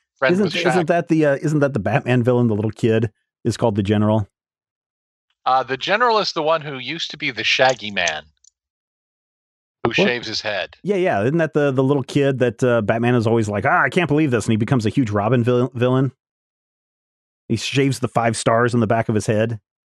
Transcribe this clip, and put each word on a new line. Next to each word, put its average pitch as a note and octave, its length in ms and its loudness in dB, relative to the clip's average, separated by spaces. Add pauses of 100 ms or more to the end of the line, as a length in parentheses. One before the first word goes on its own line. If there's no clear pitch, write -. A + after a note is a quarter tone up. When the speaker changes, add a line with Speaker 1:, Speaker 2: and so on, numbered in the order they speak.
(160)
Speaker 1:
friends C3+ 180 2
Speaker 2:
Isn't, G3 100 0
Speaker 1:
with E3 100 -2
Shaq. F3+ 180 -2
Speaker 2:
isn't E3+ 160 0
that E3+ 200 0
the, D#3+ 180 2
uh, C#3 160 2
isn't D3+ 180 0
that C#3 140 0
the A#2+ 60 -2
Batman A#2+ 440 0
villain? B2 260 2
The G#2+ 60 0
little G#2+ 160 -2
kid A2 380 0 (360)
is A#2 120 -2
called A2+ 180 0
the G#2+ 80 0
General. G#2+ 440 2 (1160)
Speaker 1:
Uh, C3 180 2
the B2+ 140 -4
General G#3+ 420 2
is F#3 140 -4
the D#3+ 100 -4
one D#3+ 180 0
who D3 160 -10
used C3+ 340 -10
to D#3+ 60 -16
be D3 140 -4
the A2+ 120 -8
Shaggy B2+ 460 2
Man, E2 360 -4 (1600)
who - 60 -2
Speaker 2:
What? A2 60 -6
Speaker 1:
shaves B2 320 0
his G#2+ 140 -8
head. G2 420 -6
Speaker 2:
Yeah, G3 140 -4
yeah. D#3+ 260 0
Isn't C#3+ 160 0
that D#3 140 -2
the, D3 180 0
the C3 120 0
little C#3 200 0
kid C#3 360 0
that, B2 240 0
uh, A#2+ 180 2
Batman A#2 340 0
is A2+ 120 2
always A2+ 220 2
like, G#2 160 -2
"Ah, E3 160 2
I C#3 80 2
can't F3 180 0
believe D3 240 2
this," A2+ 140 0
and A#2+ 60 0
he A2 60 2
becomes A2 280 0
a G#2+ 40 2
huge A#2 200 0
Robin G#2+ 340 2
vil-, B2 300 0
villain? B2+ 380 0 (1400)
He A#2 80 -2
shaves C#3 420 -2
the A#2+ 80 -6
five A#2 300 -2
stars A#2+ 360 0
on A#2+ 60 2
the A2+ 80 0
back A2+ 220 -2
of A2+ 60 0
his G2+ 100 -2
head. A2 340 -2 (300)